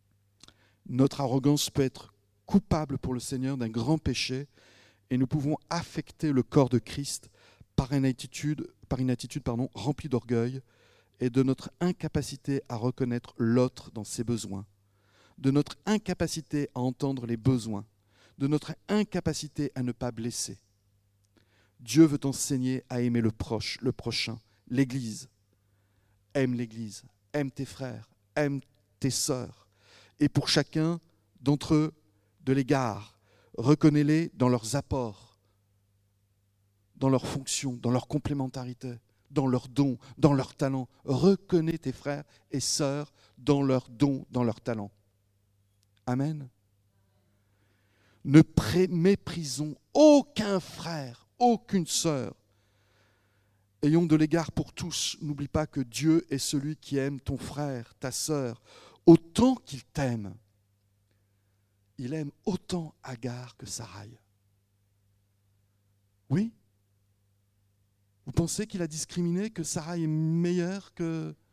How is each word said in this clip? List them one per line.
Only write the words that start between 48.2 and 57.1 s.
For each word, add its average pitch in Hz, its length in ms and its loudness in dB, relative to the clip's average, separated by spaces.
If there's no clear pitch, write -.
Ne 151 200 10
pré-, 180 440 2
méprisons 165 880 0
aucun 262 640 6
frère, 156 680 -10
aucune 208 480 2
sœur. 143 480 -2
Ayons 165 240 4
de 156 100 4
l'égard 156 360 2
pour - 220 -6
tous. - 480 -6
N'oublie 147 260 -6
pas 156 180 -2
que 143 160 -6
Dieu 139 500 2
est 139 60 -2
celui 147 380 -4
qui - 220 -6
aime 135 220 -2